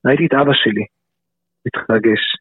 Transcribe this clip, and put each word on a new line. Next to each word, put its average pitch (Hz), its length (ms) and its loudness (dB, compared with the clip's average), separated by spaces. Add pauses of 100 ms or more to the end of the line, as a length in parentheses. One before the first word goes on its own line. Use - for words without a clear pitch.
ראיתי 147 200 2
את 147 80 0
אבא 139 200 2
שלי 107 320 0 (800)
מתרגש. 110 540 0 (200)